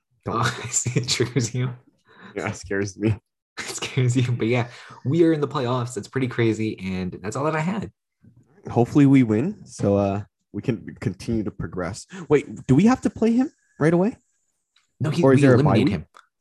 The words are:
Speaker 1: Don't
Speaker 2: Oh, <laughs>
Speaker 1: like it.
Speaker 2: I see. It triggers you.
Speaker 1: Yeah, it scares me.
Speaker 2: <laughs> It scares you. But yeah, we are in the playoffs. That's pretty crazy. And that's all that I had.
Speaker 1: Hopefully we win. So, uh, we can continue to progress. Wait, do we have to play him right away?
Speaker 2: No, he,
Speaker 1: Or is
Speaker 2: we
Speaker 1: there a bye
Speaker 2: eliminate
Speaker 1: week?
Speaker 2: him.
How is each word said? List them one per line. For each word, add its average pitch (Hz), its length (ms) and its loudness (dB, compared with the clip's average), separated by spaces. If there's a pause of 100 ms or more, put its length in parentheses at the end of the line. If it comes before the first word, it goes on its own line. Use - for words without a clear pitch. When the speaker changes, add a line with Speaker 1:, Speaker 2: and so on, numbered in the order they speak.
(240)
Speaker 1:
Don't - 120 -6
Speaker 2:
Oh, - 20 -2
<laughs> 127 60 0
Speaker 1:
like 123 140 -2
it. - 60 -10
Speaker 2:
I 120 40 -10
see. - 320 -2
It 123 80 -6
triggers 117 460 -2
you. 127 160 -2 (640)
Speaker 1:
Yeah, 95 140 -4
it 101 80 -8
scares 98 420 -4
me. 104 240 0
Speaker 2:
<laughs> - 60 -20 (300)
It - 60 -8 (120)
scares 127 400 -2
you. 120 160 0
But 110 140 -4
yeah, 120 220 0 (360)
we 160 200 2
are 165 100 4
in 147 80 -2
the 135 60 -2
playoffs. 127 460 -4
That's 101 140 -10
pretty 131 200 -4
crazy. 110 520 0
And 92 420 -6
that's 110 140 -8
all 139 80 -4
that 156 100 -2
I 156 60 -2
had. 185 320 -6 (800)
Speaker 1:
Hopefully 120 340 4
we 135 180 6
win. 120 440 0
So, 101 300 0
uh, 101 260 0 (300)
we 104 100 -8
can 104 380 -6
continue 113 440 -4
to 101 60 -8
progress. 87 560 -8 (240)
Wait, 135 360 -2
do 131 80 4
we 160 120 4
have 254 160 2
to - 80 -2
play 226 220 0
him 254 200 0 (260)
right 156 140 2
away? 185 240 0 (840)
Speaker 2:
No, 151 120 -2
he, 160 120 -2
Speaker 1:
Or 135 120 6
is 123 40 6
Speaker 2:
we - 40 2
Speaker 1:
there 135 120 8
a - 40 6
bye 135 40 2
Speaker 2:
eliminate 110 260 4
Speaker 1:
week? - 60 -2
Speaker 2:
him. 76 120 -6 (340)